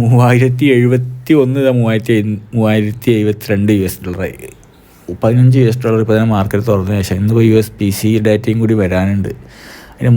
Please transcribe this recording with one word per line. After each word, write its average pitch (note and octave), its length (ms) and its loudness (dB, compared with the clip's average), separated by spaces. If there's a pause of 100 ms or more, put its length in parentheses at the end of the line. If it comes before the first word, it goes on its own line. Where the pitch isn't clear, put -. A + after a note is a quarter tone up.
മൂവായിരത്തി B2 600 2 (100)
എഴുപത്തി B2 640 0
ഒന്ന്, C3 220 0
ഇതാ C3 160 2
മൂവായിരത്തി, A2+ 360 0 (400)
മൂവായിരത്തി G#2+ 640 -2
എഴുപത്തിരണ്ട് G#2 600 -2
യു F#2+ 120 0
എസ് - 160 -12
ഡോളറായി. F#2 320 -8 (840)
പതിനഞ്ച് B2 400 4
യു A#2+ 100 4
എസ് B2+ 100 -6
ഡോളർ A2 220 0
ഇപ്പോൾ G#2+ 120 2
തന്നെ A2 180 0
മാർക്കറ്റ് G2 340 -2
തുറന്ന G2+ 320 -2
ശേഷം. F#2+ 200 -4
ഇന്നിപ്പോൾ A2+ 280 2
യു A2 140 4
എസ് G#2+ 160 -16
പി G#2 100 -2 (100)
സി A2 120 0 (180)
ഡേറ്റയും A2 340 0
കൂടി A2 200 0
വരാനുണ്ട്. F#2+ 480 -2 (640)
അതിന് B2 240 0